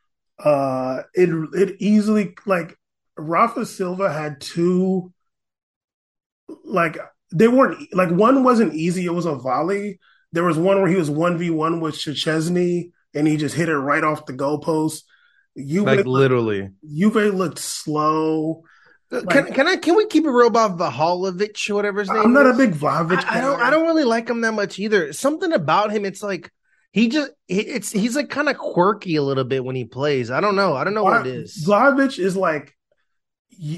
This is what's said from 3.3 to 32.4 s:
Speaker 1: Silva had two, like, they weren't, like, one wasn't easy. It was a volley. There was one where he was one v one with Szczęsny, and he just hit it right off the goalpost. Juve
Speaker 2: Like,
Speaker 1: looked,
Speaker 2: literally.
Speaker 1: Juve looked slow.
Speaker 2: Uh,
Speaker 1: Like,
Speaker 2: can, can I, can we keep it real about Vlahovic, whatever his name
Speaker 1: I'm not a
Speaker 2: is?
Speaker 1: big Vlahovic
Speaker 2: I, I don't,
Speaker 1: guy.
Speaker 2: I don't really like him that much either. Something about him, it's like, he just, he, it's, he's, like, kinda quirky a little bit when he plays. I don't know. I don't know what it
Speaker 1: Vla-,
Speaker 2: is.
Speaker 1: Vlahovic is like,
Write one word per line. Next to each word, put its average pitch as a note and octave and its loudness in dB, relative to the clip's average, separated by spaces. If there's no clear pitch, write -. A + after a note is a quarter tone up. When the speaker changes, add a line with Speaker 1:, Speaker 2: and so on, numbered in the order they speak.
Speaker 1:
Silva F3+ -4
had D3+ -8
two, F3+ 0
like, E3+ -2
they G3 6
weren't, A#3+ 2
like, F#3 2
one A3+ 4
wasn't A3+ 4
easy. F3 -2
It E3+ -2
was F3 -4
a D3+ -2
volley. E3+ -4
There E3 0
was E3 2
one G3 4
where F#3 4
he F3 4
was D#3 0
one E3 0
v F3 -4
one E3 -2
with D#3 -4
Szczęsny, F3 -2
and D3 0
he D#3 2
just D3 -4
hit E3 0
it D3+ 0
right D3 0
off D#3 -2
the C3+ -12
goalpost. D3+ -2
Juve D3 -2
Speaker 2:
Like, C3 4
Speaker 1:
looked, B2 0
Speaker 2:
literally. A#2+ 2
Speaker 1:
Juve G#3 2
looked E3+ -4
slow. D#3 -2
Speaker 2:
Uh, A#3+ -4
Speaker 1:
Like, F3+ -4
Speaker 2:
can, G#3+ -10
can C4+ 2
I, F#4 2
can E4+ 0
we G#4+ 4
keep D#4+ 2
it D4+ 0
real A#3+ 6
about G#3+ 2
Vlahovic, F3+ -2
whatever G#3 -2
his G3+ -6
name A3 0
Speaker 1:
I'm A#3 6
not C#4 8
a B3+ 8
Speaker 2:
is? A#3 0
Speaker 1:
big B3+ 4
Vlahovic D#3 0
Speaker 2:
I, A3 -2
I A#3+ 0
don't, C4+ -2
Speaker 1:
guy. A#3 0
Speaker 2:
I - 2
don't D#4+ 2
really D#4+ 2
like A#3 0
him A#3 -4
that A3+ -2
much G#3 -6
either. G3 0
Something D#4+ -2
about G3+ 0
him, G#3+ -2
it's G3 -8
like, F#3+ -8
he A3+ 4
just, C#4 -2
he, F3+ -2
it's, A#3 -6
he's, A3+ -2
like, D4 -4
kinda C#4+ -2
quirky F3+ -2
a D3 2
little C3+ 0
bit B2+ -4
when C3 -8
he B2+ -6
plays. B2 -2
I C3+ -2
don't G3+ 0
know. F#3+ 2
I C3+ -2
don't G3 -2
know G#3+ 0
what G#3+ 2
it - -4
Speaker 1:
Vla-, B2 -8
Speaker 2:
is. D3+ -12
Speaker 1:
Vlahovic C4+ 4
is F#3 -2
like, D#3+ -2